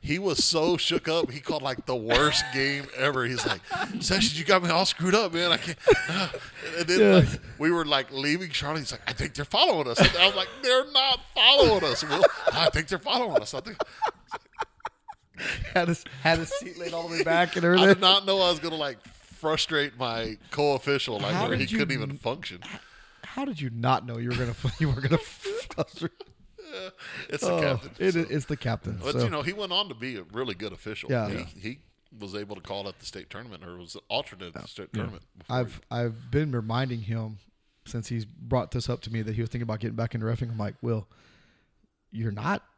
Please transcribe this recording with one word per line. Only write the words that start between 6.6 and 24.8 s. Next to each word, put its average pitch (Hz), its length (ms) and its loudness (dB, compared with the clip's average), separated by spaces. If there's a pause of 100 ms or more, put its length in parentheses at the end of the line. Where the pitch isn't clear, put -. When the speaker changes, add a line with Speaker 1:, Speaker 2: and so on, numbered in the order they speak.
Speaker 1:
And 170 100 0
then, 180 120 6
Speaker 2:
Yeah. 202 160 10
Speaker 1:
like, 143 240 6 (180)
we 156 120 4
were, 170 140 2
like, 143 260 2
leaving 147 400 0
Charlotte. 147 280 -4
He's 139 140 -6
like, 123 140 -10
"I 113 60 -4
think - 220 -4
they're 147 100 -4
following 220 440 2
us." 117 100 -2
And - 180 6
I 175 100 4
was 196 100 2
like, 190 120 -2 (140)
"They're 262 300 4
not 262 280 2 (140)
following 240 500 6
us, 127 180 0
Will. 151 220 2 (300)
I 160 160 4
think 156 180 -2
they're 185 100 -4
following 240 440 -2
us. - 100 -10
I - 80 -6
think." - 160 -14 (2000)
Speaker 2:
Had 175 140 2
his, 165 160 -2 (180)
had 165 160 4
his 165 120 -4
seat 190 280 -8
laid 170 140 -6
all 170 160 -6
the 165 80 -6
way 165 60 0
back 170 340 2
and 165 80 0
Speaker 1:
<laughs> - 20 6
I - 20 8
Speaker 2:
everything. 185 200 8
Speaker 1:
did 190 120 8
not 190 260 6
know 196 160 2
I 175 80 4
was 165 80 0
gonna, 160 180 -4
like, 143 300 -6
frustrate 151 920 -2
my 113 380 -4 (140)
co-official, 139 680 0
like, 101 140 0
Speaker 2:
How 180 160 0
Speaker 1:
where 113 80 0
he 123 80 0
Speaker 2:
did - 80 -4
you 220 60 0
Speaker 1:
couldn't 175 180 0
even 117 140 -4
Speaker 2:
n-, 139 80 -10
Speaker 1:
function. 113 440 -6
Speaker 2:
h-, - 180 -14 (440)
how - 220 -8
did 220 140 -8
you 135 100 -4
not 117 340 0
know 117 140 -8
you 120 120 -4
were 120 60 -2
gonna, 120 180 -2 (120)
<laughs> - 120 -2
you 156 120 2